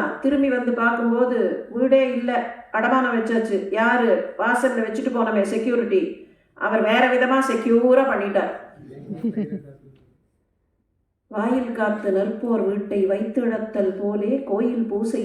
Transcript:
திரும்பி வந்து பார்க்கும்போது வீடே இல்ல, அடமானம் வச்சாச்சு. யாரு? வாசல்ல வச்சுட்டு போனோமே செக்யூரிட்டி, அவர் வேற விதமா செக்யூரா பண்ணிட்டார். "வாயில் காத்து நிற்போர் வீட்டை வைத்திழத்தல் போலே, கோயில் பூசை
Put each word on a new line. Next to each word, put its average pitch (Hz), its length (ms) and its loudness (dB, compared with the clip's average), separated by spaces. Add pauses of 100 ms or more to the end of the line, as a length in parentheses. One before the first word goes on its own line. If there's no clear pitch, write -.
(220)
திரும்பி 277 280 2
வந்து 240 240 0
பார்க்கும்போது 233 640 2 (320)
வீடே 262 340 4 (140)
இல்ல, 240 140 -2 (420)
அடமானம் 247 440 2
வச்சாச்சு. 220 400 0 (140)
யாரு? 233 400 2 (260)
வாசல்ல 240 480 0
வச்சுட்டு 254 300 -4
போனோமே 214 280 0 (100)
செக்யூரிட்டி, 226 480 0 (560)
அவர் 214 320 0
வேற 247 180 4
விதமா 247 320 2 (100)
செக்யூரா 247 640 4
பண்ணிட்டார். 202 420 -2 (2750)
"வாயில் 226 460 -2
காத்து 208 340 -2
நிற்போர் 220 540 0
வீட்டை 202 400 -2
வைத்திழத்தல் 214 920 -2
போலே, 208 320 -2 (120)
கோயில் 226 460 -2
பூசை 220 360 -2